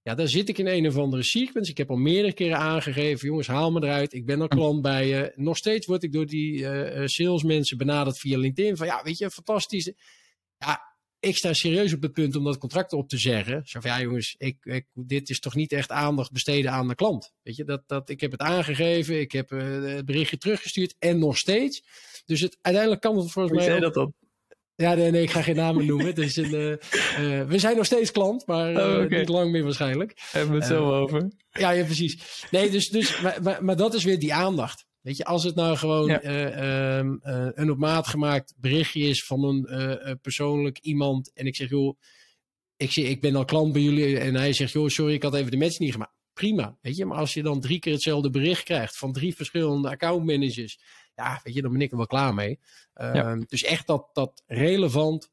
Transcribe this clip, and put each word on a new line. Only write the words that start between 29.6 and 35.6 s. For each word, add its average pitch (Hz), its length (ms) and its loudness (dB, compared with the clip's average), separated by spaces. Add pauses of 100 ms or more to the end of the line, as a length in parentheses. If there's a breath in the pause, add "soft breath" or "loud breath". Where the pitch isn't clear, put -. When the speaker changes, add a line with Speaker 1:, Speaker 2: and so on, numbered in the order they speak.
Speaker 1:
waarschijnlijk. 143 500 -2 (180 loud breath)
Speaker 2:
Hebben 151 200 0
we 151 100 4
het 151 100 0
Speaker 1:
Eh, 160 60 4
Speaker 2:
zo 143 160 4
over. 151 380 0 (200)
Speaker 1:
ja, 185 200 2
ja, 180 140 4
precies. 156 680 -4
Nee, 196 180 4
dus, 196 200 0
dus, 214 320 0
maar, 180 220 0
maar, 190 200 0
maar 185 120 2
dat 208 180 2
is 202 100 0
weer 185 160 2
die 151 140 0
aandacht. 170 520 0 (160)
Weet 135 160 -8
je, - 80 -6
als 170 180 0
het 170 120 -2
nou 165 220 2